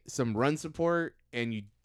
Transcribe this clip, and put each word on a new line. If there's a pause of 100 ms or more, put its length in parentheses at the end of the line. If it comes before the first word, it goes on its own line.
some
run
support (160)
and
you (220)